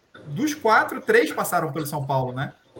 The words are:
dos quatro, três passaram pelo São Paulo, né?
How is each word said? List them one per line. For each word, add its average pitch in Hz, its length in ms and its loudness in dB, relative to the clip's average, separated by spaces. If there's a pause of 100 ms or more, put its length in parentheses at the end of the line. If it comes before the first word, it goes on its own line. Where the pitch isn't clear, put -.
(260)
dos 202 280 -2
quatro, 247 460 2
três 233 320 4
passaram 170 400 -2
pelo 151 140 -4
São 143 180 -6
Paulo, 131 300 0
né? 135 180 -6 (280)